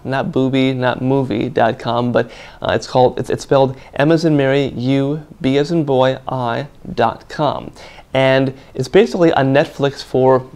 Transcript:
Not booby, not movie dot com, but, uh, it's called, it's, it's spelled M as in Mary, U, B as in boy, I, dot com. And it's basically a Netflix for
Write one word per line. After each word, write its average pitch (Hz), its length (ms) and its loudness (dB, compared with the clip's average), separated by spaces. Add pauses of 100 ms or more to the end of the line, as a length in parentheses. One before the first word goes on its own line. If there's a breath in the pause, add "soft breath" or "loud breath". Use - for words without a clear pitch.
Not 131 280 -4
booby, 131 420 0
not 127 300 -2
movie 127 460 0
dot 113 280 0
com, 120 340 -2
but, - 200 0 (300 loud breath)
uh, - 120 -4
it's - 140 -4
called, 127 320 2
it's, 123 100 -6
it's - 140 -4
spelled 135 340 2 (160 loud breath)
M 147 180 2
as 165 140 2
in 156 100 2
Mary, 139 400 0
U, 139 500 -2 (140)
B 131 200 0
as 151 120 -2
in 170 120 0
boy, 131 340 2 (100)
I, 127 400 -4 (280)
dot - 340 -2
com. - 420 -4 (420 loud breath)
And 131 440 2 (160 loud breath)
it's 131 140 -6
basically 196 440 4
a 139 100 2
Netflix 139 640 0
for 131 520 2